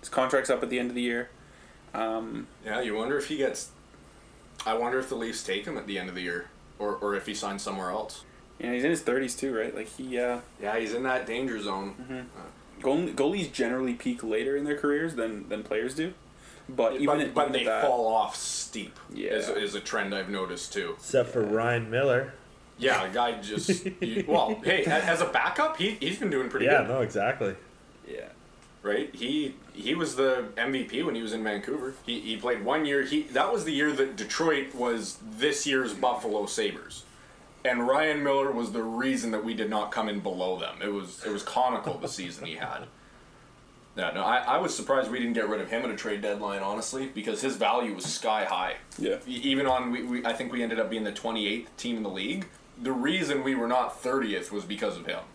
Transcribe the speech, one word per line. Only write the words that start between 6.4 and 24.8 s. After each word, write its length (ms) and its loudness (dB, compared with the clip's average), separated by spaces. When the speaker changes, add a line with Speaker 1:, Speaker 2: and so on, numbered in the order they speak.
Speaker 2:
Or, 180 -2
or 180 0
if 120 -4
he 80 -4
signs 280 -4
somewhere 280 -4
else. 340 -6
Speaker 1:
Yeah, 140 -2
he's 100 0
in 80 4
his 120 2
thirties 340 2
too, 200 -2
right? 160 0
Like, 140 -8
he, 320 -6
uh, 220 0
Speaker 2:
Yeah, 200 0
he's 140 -2
in 100 -2
that 220 0
danger 360 -2
zone. 380 -4
Speaker 1:
Mm-hmm. 180 -8
Speaker 2:
Uh, 460 -16
Speaker 1:
Goal-, 260 2
goalies 440 0
generally 420 0
peak 300 -4
later 320 0
in 80 0
their 120 0
careers 380 2
than, 340 -4
than 140 -4
players 320 -2
do. 180 -2
But 260 2
Speaker 2:
Yeah, 60 -2
Speaker 1:
even 60 4
Speaker 2:
but, 140 4
Speaker 1:
at, 140 -2
Speaker 2:
but 60 4
Speaker 1:
even 20 -2
Speaker 2:
they 140 2
Speaker 1:
that 160 4
Speaker 2:
fall 260 4
off 260 2
steep 640 -6
Speaker 1:
Yeah. 220 -2
Speaker 2:
is, 140 0
is 280 -2
a 40 -2
trend 320 -2
I've 180 -4
noticed 420 -4
too. 260 -2
Speaker 3:
Except 300 2
for 140 0
Ryan 460 2
Miller. 440 2
Speaker 2:
Yeah, 260 2
a 60 -4
guy 300 0
just, 460 0
Speaker 3:
<laughs> 160 -6
Speaker 2:
you, 240 0
well, 380 4
hey, 200 4